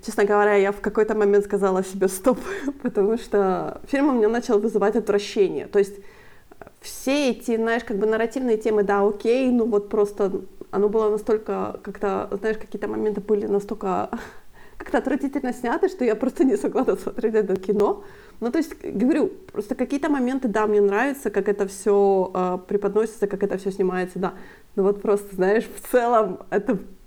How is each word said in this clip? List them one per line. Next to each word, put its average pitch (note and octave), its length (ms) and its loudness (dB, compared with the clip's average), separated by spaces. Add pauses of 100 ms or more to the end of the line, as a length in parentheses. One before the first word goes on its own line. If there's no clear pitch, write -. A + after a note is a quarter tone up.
честно G#3+ 180 2
говоря, G#3 300 4
я G3 180 4
в G3+ 80 -8
какой-то G#3+ 340 0
момент G3+ 300 4
сказала F#3+ 400 0
себе: F#3+ 240 -2
"Стоп", A#3+ 300 0 (220)
<laughs> C4+ 220 -6
потому A3 360 2
что F#3 680 0
фильм C#4 220 2
у C#4 40 4
меня A3 160 4
начал A3+ 300 2
вызывать G#3 380 2
отвращение. G3+ 720 0
То - 120 2
есть G3 160 2 (880)
все C#4 500 -2
эти, A3+ 260 -2
знаешь, A3+ 280 0
как G#3 140 -4
бы G#3 80 0
нарративные A3+ 500 0
темы, G#3+ 260 2
да, G3+ 240 2
окей, A#3 440 2
ну A#3 160 4
вот G3+ 240 0
просто G#3 400 0 (400)
оно G3+ 180 2
было G#3+ 220 2
настолько G#3 720 -2
как-то, G3+ 460 -4 (120)
знаешь, A3 160 -2
какие-то G#3 320 -8
моменты G#3+ 320 -2
были G#3+ 260 0
настолько G3+ 600 -2 (360)
<laughs> - 340 -20
как-то - 200 -2
отвратительно C4+ 540 -4
сняты, C#4 360 -2
что - 160 -2
я A3 120 2
просто C4 280 0
не C4 120 4
согласна A3+ 400 0
смотреть - 380 -4
это G3 220 2
кино. G#3+ 460 0 (380)
Ну, A#3 100 -2
то C#4 80 0
есть, - 240 -2
говорю, B3+ 480 2 (220)
просто G#3+ 220 -6
какие-то C4+ 340 -2
моменты, C4 400 0
да, G#3+ 180 0
мне G#3 140 4
нравятся, A3+ 500 0
как G3+ 180 -2
это G3+ 180 0
все, G3 680 2
э, F#3 240 -2 (100)
преподносится, G3+ 580 0
как G3 160 -4
это G3+ 160 -2
все F#3+ 120 -4
снимается, F#3 480 -2
да. F3+ 140 -2 (440)
Но G3 60 0
вот G3+ 200 2
просто, G3+ 340 -2
знаешь, G3 280 4 (120)
в - 160 -14
целом A#3 460 2 (120)
это G3+ 280 0 (280)